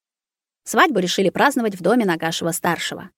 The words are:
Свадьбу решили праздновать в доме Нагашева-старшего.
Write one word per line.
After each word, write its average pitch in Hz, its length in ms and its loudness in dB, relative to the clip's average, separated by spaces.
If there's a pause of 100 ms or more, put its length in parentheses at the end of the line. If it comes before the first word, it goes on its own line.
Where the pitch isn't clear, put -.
(640)
Свадьбу 262 340 2
решили 185 300 0
праздновать 240 460 0
в 180 80 -10
доме 226 240 2
Нагашева-старшего. 165 1120 -4